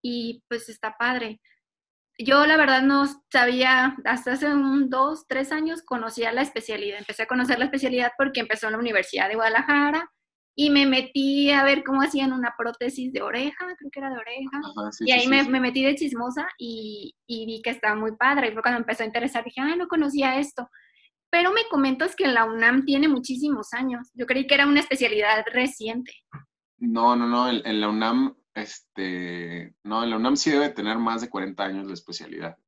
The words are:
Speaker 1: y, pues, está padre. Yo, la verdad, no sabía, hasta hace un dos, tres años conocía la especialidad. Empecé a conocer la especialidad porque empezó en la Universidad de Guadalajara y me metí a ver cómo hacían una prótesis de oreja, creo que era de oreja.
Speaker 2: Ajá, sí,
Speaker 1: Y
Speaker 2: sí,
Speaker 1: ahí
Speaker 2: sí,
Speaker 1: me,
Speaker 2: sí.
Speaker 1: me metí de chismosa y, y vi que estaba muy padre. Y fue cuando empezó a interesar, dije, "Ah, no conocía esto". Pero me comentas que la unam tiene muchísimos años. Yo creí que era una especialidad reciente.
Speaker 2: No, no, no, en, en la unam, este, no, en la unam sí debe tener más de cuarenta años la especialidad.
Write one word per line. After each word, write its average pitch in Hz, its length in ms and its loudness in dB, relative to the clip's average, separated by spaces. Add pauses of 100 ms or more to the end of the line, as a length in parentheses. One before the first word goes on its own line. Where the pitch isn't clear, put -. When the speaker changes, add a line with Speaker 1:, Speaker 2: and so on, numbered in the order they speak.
Speaker 1:
y, 233 480 -8
pues, 233 200 -8
está 220 280 -10
padre. 233 440 -4 (760)
Yo, 277 280 6
la 311 100 6
verdad, 269 260 4
no 277 220 4 (280)
sabía, 254 720 4
hasta 247 300 -2
hace 285 120 -2
un 277 440 2
dos, 277 360 0
tres 269 240 -2
años 320 320 -2
conocía 226 480 -4
la 247 120 0
especialidad. 208 580 -6
Empecé 214 240 -8
a - 20 -14
conocer 254 320 0
la 247 60 2
especialidad 254 520 0
porque 269 220 0
empezó 220 280 -2
en 214 80 -2
la 220 40 -2
Universidad 196 500 0
de 208 60 -2
Guadalajara 285 760 2 (480)
y 294 120 4
me 285 160 6
metí 277 680 2
a 285 140 6
ver 277 200 4
cómo 269 180 0
hacían 269 300 0
una 247 260 -4
prótesis 254 540 -6
de 226 100 -4
oreja, 254 420 -6 (140)
creo 285 120 -16
que 269 100 -14
era 269 100 -8
de 262 60 -8
oreja. 262 440 -10 (160)
Speaker 2:
Ajá, 214 160 -8
sí, 226 120 -8
Speaker 1:
Y - 20 0
Speaker 2:
sí, 254 60 4
Speaker 1:
ahí 247 100 6
Speaker 2:
sí, 247 60 2
Speaker 1:
me, 277 160 4
Speaker 2:
sí. - 40 -6
Speaker 1:
me 262 120 2
metí 254 220 0
de 277 120 4
chismosa 269 520 -4 (120)
y, 220 560 -12 (120)
y 220 200 -8
vi 226 160 -10
que 233 80 -2
estaba 226 240 0
muy 214 220 -4
padre. 262 320 2
Y 214 40 -4
fue 220 80 -6
cuando 240 200 0
empezó 240 220 -4
a 226 40 -4
interesar, 233 380 -4
dije, 247 180 -10
"Ah, 311 140 -2
no 349 120 -4
conocía 277 500 0
esto". 277 300 -6 (640)
Pero 349 220 4
me 453 180 2
comentas 277 440 0
que 381 120 0
la 233 180 4
unam 226 400 2
tiene 277 240 2
muchísimos 262 640 -2
años. 247 400 -6
Yo 240 140 -8
creí 262 200 0
que 277 80 2
era 285 120 4
una 285 140 4
especialidad 220 680 0
reciente. 247 640 -4 (640)
Speaker 2:
No, 120 400 4
no, 120 100 0
no, 120 220 2
en, 117 160 -2
en 110 160 0
la 107 80 0
unam, 117 480 0 (160)
este, 90 1300 -10
no, 110 180 -4
en 117 80 -2
la 110 60 -2
unam 127 200 2
sí 151 140 0
debe 143 200 2
tener 110 280 -4
más 113 240 -2
de 120 80 -10
cuarenta 95 340 -6
años 98 220 -8
la 95 80 -10
especialidad. 85 720 -14